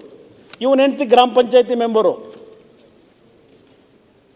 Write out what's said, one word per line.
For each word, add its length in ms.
ಇವನ 180
ಹೆಂಡತಿ 260
ಗ್ರಾಮ 300
ಪಂಚಾಯತಿ 400
ಮೆಂಬರು, 380